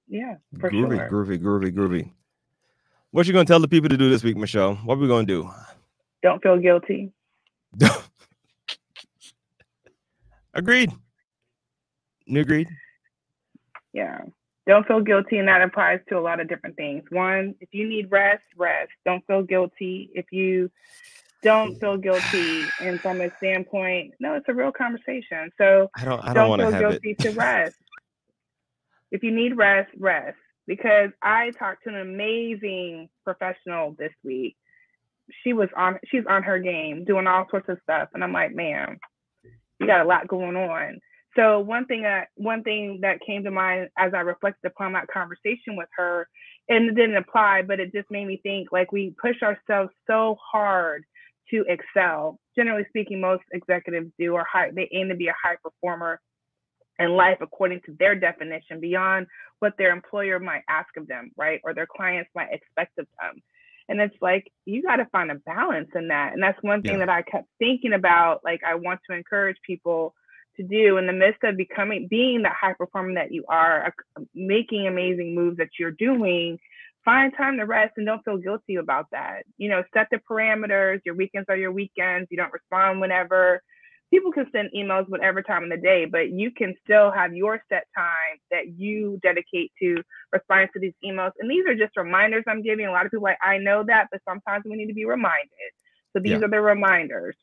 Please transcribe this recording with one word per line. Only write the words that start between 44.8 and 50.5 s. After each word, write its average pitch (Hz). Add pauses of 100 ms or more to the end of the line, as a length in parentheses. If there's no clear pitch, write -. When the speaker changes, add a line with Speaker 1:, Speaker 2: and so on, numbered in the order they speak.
Speaker 1:
that 180
conversation 202
with 170
her, 175 (400)
and 233
it 214
didn't 220
apply, 196
but 190
it 185
just 202
made 202
me 190
think, 196
like, 185
we 196
push 240
ourselves 202 (160)
so 220
hard 180 (460)